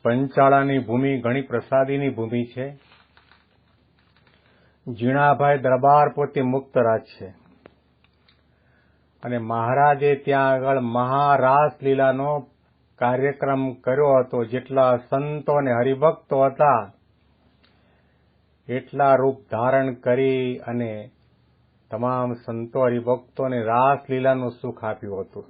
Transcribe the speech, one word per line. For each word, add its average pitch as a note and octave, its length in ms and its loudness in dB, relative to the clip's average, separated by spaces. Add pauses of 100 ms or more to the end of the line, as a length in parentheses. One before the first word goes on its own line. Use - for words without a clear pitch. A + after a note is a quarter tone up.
પંચાળાની C3+ 760 2
ભૂમિ B2 420 -2
ઘણી A#2+ 220 -2
પ્રસાદીની C3+ 640 -2
ભૂમિ A#2 360 -4
છે. C3+ 340 -12 (2250)
જીણાભાઈ C#3+ 680 2
દરબાર C#3 500 4
પોતે C#3+ 340 -2
મુક્ત C3 360 -2
રાજ A2+ 220 2
છે - 340 -20 (1900)
અને B2 160 -6
મહારાજે C3+ 760 0
ત્યાં C3+ 360 0
આગળ C3+ 300 0
મહારાસ C3 1000 2
લીલાનો C3+ 640 0 (520)
કાર્યક્રમ C3+ 760 -2
કર્યો C3+ 440 2
હતો. B2 260 -2
જેટલા B2+ 520 0
સંતો D3 560 -4
અને C#3 200 0
હરિભક્તો C3+ 720 0
હતા C3 480 2 (1800)
એટલા C3+ 460 0
રૂપ C3+ 260 0
ધારણ C3 540 -2
કરી B2+ 640 0
અને A#2 520 -8 (800)
તમામ B2 420 -4
સંતો A#2 520 -6
હરિભક્તોને A#2+ 760 -2
રાસલીલાનું C3 880 0
સુખ A#2+ 340 -12
આપ્યું G2+ 360 -8
હતું. - 300 -14